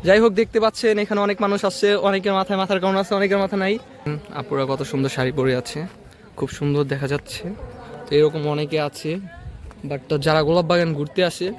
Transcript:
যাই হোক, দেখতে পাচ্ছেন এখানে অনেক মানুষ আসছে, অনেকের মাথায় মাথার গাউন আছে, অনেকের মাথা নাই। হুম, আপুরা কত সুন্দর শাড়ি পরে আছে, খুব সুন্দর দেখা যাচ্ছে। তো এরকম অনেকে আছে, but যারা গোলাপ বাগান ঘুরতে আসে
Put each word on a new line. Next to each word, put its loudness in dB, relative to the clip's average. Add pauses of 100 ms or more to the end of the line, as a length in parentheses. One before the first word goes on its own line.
যাই 8
হোক, 6
দেখতে 2
পাচ্ছেন 2
এখানে 0
অনেক 0
মানুষ 0
আসছে, 2
অনেকের 2
মাথায় 0
মাথার 0
গাউন 2
আছে, 0
অনেকের 2
মাথা -2
নাই। 0 (280)
হুম, -4 (160)
আপুরা -2
কত -2
সুন্দর -2
শাড়ি -2
পরে 2
আছে, -6 (500)
খুব -4
সুন্দর 0
দেখা -4
যাচ্ছে। -6 (680)
তো 2
এরকম 2
অনেকে -2
আছে, -4 (720)
but -2
যারা 4
গোলাপ 4
বাগান 2
ঘুরতে 0
আসে -2